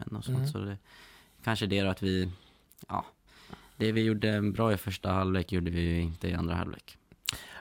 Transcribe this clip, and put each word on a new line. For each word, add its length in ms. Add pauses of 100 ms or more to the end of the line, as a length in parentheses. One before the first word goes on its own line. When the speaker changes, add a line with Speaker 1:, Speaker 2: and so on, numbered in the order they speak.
Speaker 1:
en 80
och 80
sånt. 140
Speaker 2:
Mm. 120
Speaker 1:
Så 100
det, 180 (640)
kanske 220
det 160
då 80
att 140
vi, 280 (560)
ja, 180 (720)
det 140
vi 100
gjorde 400
bra 320
i 40
första 340
halvlek 400
gjorde 200
vi 100
ju 200
inte 260
i 60
andra 220
halvlek. 420 (640)